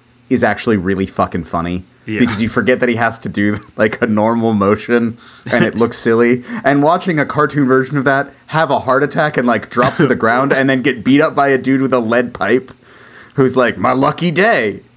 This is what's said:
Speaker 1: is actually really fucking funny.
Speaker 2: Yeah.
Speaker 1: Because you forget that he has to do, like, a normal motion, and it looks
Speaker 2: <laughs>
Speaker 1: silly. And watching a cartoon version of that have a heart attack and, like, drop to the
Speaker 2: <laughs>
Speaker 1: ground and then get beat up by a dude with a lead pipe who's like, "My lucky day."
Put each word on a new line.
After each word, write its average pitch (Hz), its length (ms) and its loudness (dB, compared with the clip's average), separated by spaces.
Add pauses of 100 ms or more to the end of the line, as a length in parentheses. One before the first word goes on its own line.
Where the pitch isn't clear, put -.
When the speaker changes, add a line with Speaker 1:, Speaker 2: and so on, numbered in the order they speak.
(300)
Speaker 1:
is 120 140 2
actually 107 340 0
really 95 300 -2
fucking 92 360 -4
funny. 87 400 -6 (220)
Speaker 2:
Yeah. 107 140 -6
Speaker 1:
Because 117 220 0
you 113 80 -2
forget 123 300 0
that 120 100 0
he 117 60 0
has 113 240 -2
to - 100 -8
do, 104 300 -2 (180)
like, 110 240 0
a 120 60 0
normal 110 460 0
motion, 110 640 0 (340)
and 117 120 2
it 107 120 -2
looks 117 220 0
Speaker 2:
<laughs> - 20 -8
Speaker 1:
silly. 120 440 2 (200)
And 143 180 2
watching 170 380 0
a 135 60 0
cartoon 147 420 0
version 131 300 2
of 131 80 -2
that 135 260 0 (160)
have 160 240 0
a - 80 0
heart 131 240 0
attack 151 340 -2
and, 127 100 0
like, 113 220 0
drop 123 280 0
to 151 100 4
the 123 80 2
Speaker 2:
<laughs> 85 100 -4
Speaker 1:
ground 127 260 2
and 135 180 2
then 131 120 0
get 120 220 -2
beat 135 180 4
up 156 140 0
by 139 140 2
a 135 100 2
dude 131 220 0
with 131 120 0
a 127 60 2
lead 120 340 -2
pipe 120 380 -2 (640)
who's 131 200 2
like, 117 220 2
"My 113 160 0
lucky 147 380 0
day." 147 500 0 (160)